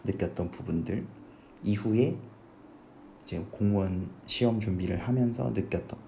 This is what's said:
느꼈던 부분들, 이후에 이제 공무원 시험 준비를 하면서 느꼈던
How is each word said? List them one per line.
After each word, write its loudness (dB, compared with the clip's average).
느꼈던 -2
부분들, -4
이후에 2
이제 -4
공무원 2
시험 2
준비를 0
하면서 2
느꼈던 -2